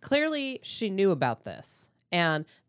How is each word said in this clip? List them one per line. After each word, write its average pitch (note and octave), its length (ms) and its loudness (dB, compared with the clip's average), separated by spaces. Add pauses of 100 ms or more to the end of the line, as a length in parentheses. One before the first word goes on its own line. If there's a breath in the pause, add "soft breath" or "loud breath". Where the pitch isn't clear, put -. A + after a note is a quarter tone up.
clearly C#4+ 640 -2
she - 260 -2
knew F#3+ 220 4
about C3+ 340 0
this. - 440 -4 (220)
And E3 340 2 (240 soft breath)